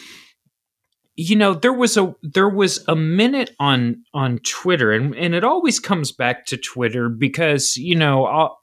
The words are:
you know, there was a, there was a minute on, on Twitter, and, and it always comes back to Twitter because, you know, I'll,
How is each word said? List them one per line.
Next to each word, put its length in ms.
you 200
know, 180
there 180
was 240
a, 260
there 260
was 400
a 80
minute 540
on, 440
on 240
Twitter, 540
and, 240
and 180
it 100
always 360
comes 320
back 340
to 100
Twitter 520
because, 680
you 180
know, 300
I'll, 380